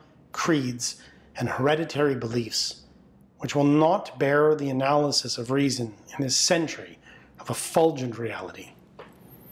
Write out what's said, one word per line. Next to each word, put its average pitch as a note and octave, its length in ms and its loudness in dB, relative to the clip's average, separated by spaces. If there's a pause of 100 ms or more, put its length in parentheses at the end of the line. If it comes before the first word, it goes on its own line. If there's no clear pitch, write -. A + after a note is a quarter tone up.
(320)
creeds, B2+ 720 -2 (340)
and A#2+ 140 -4
hereditary D3 640 0
beliefs, A#2 720 -4 (560)
which C3 160 -6
will C#3+ 80 4
not D#3 560 4
bear D3 340 4
the C#3+ 160 -2
analysis C3+ 680 0
of A#2+ 120 -6
reason B2 440 0 (220)
in C#3+ 80 -2
this B2+ 120 0
century - 640 0 (400)
of - 100 -10
effulgent B2+ 680 0
reality? G2 500 -10 (800)